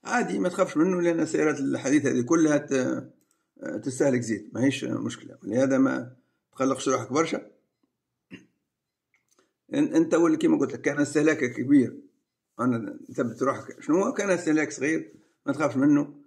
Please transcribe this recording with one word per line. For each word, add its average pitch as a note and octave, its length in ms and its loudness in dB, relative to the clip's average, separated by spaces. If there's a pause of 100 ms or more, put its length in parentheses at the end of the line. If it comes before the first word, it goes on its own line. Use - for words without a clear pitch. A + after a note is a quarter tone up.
عادي G#3 360 -2
ما F3+ 100 0
تخافش F3+ 280 -2
منه، F3+ 240 2
لأن E3+ 180 0
السيارات D3+ 400 0
الحديثة C3+ 520 0
هذه B2 100 0
كلها D#3 360 2
ت-، D3 160 -4
آه، - 1040 -6
تستهلك C3 440 0
زيت، A2+ 320 -4
ماهيش B2+ 300 0
مشكلة. - 600 -8
ولهذا C3 340 0
ما C3 380 0 (360)
تقلقش C3 380 -2
روحك A#2+ 240 -2
برشا. - 440 -4 (2250)
إن-، C#3+ 220 0
أنت E3 180 4
واللي E3 240 4
كيما D#3+ 200 2
قلت C3+ 160 -2
لك A#2+ 80 -12
كان D3 180 0
استهلاكك D3 540 2
كبير، B2+ 440 4 (600)
أنا A2+ 400 -2 (160)
ثبت A#2+ 280 -2
روحك. - 380 -4
شنو F3 220 2
هو؟ A#3+ 100 -2
كان G3+ 160 -2
استهلاك D#3 420 2
صغير، D#3 420 -4 (320)
ما C#3 80 -2
تخافش C3+ 240 -2
منه، C#3+ 360 4 (140)